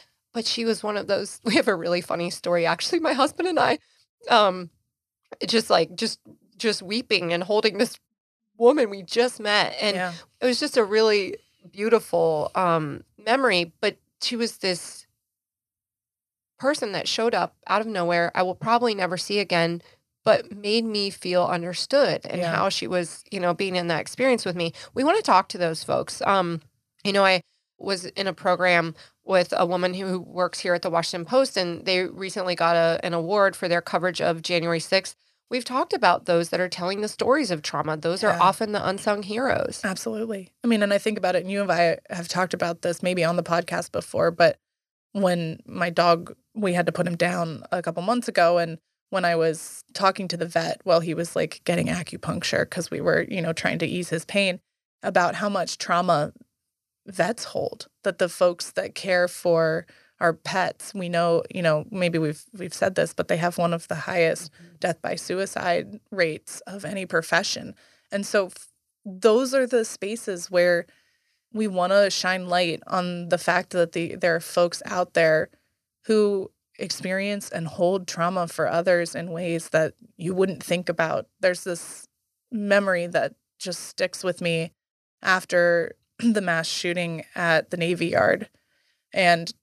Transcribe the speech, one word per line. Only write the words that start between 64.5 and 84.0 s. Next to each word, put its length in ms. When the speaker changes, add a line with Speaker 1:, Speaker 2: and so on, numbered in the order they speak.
Speaker 1:
Mm-hmm. 260
Speaker 2:
death 220
by 140
suicide 840
rates 500
of 240
any 220
profession. 680
And 140
so 220
f-, 240
those 520
are 120
the 160
spaces 680
where 340
we 160
wanna 440
shine 360
light 400
on 420
the 100
fact 320
that 220
the, 220
there 200
are 40
folks 460
out 300
there 340
who 460
experience 720
and 180
hold 400
trauma 400
for 200
others 480
in 160
ways 380
that 240
you 180
wouldn't 280
think 240
about. 400
There's 240
this 440
memory 560
that 260
just 280
sticks 360